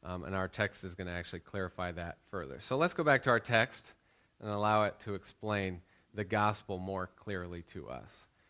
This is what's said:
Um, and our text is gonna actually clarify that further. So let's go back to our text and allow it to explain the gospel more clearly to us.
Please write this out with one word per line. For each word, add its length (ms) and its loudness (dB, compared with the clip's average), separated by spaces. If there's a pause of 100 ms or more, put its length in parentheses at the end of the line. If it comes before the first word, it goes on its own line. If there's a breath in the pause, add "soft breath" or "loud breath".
Um, 220 -6
and 100 -4
our 140 0
text 340 -2
is 140 -10
gonna 160 -6
actually 280 -6
clarify 520 -4
that 260 -8 (120)
further. 300 -8
So 160 -2
let's 180 2
go 100 -2
back 180 6
to 80 4
our 100 6
text 520 2 (480 soft breath)
and 100 -6
allow 340 4
it 200 0
to 100 -4
explain 680 -4 (320 soft breath)
the 120 -4
gospel 540 2
more 380 -4
clearly 460 -6 (120)
to 140 -10
us. 380 -14 (240 soft breath)